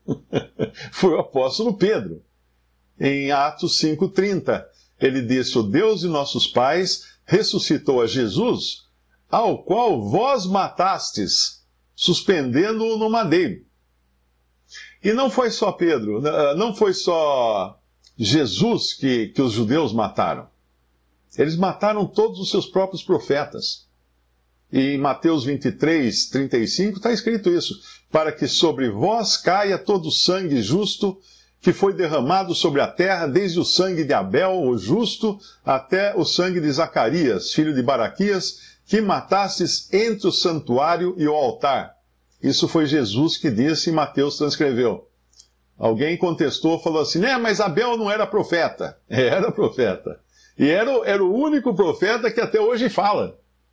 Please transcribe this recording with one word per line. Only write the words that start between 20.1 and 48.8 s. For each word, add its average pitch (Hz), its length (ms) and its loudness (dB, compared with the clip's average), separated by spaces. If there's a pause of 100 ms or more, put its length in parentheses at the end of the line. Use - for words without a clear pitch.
Eles 160 200 0
mataram 190 500 0
todos 208 340 0
os 196 100 -8
seus - 180 -2
próprios 190 360 -2
profetas. - 840 -4 (840)
E 135 240 2
em - 20 -2
Mateus 139 480 0
vinte 139 200 -4
e 117 60 2
três, 143 560 0
trinta 131 300 -2
e 110 100 0
cinco 190 320 -2
tá 240 120 -2
escrito 214 380 -2
isso: 175 300 -2 (320)
"Para 156 200 2
que 147 160 -4
sobre 127 420 0
vós 185 480 0
caia 190 400 0
todo 185 300 -2
o 139 40 -4
sangue 175 500 0
justo 185 580 -2 (420)
que 180 100 6
foi 196 220 2
derramado 165 600 0
sobre 143 280 2
a 107 60 2
terra, 180 400 -2
desde 175 320 0
o 139 60 0
sangue 175 380 0
de 139 100 0
Abel, 147 480 0
o 127 160 0
justo, 202 640 -2 (260)
até 185 500 0
o 175 80 0
sangue 175 360 0
de 151 120 0
Zacarias, 131 840 0
filho 156 200 2
de 127 80 0
Baraquias, 139 1040 -2
que 220 160 2
matastes 190 920 -2
entre 208 340 0
o 160 40 2
santuário 165 880 0
e 151 100 0
o 151 60 2
altar." 131 600 -2 (480)
Isso 139 240 2
foi 160 180 2
Jesus 139 520 0
que 160 120 -2
disse 143 400 0
e 160 40 0
Mateus 143 440 0
transcreveu. 131 720 0 (680)
Alguém 120 400 0
contestou, 160 600 0
falou 160 220 0
assim: 147 180 -2
"Né, 254 180 2
mas 220 240 0
Abel 214 340 0
não 214 160 -2
era 208 160 0
profeta." 170 760 -2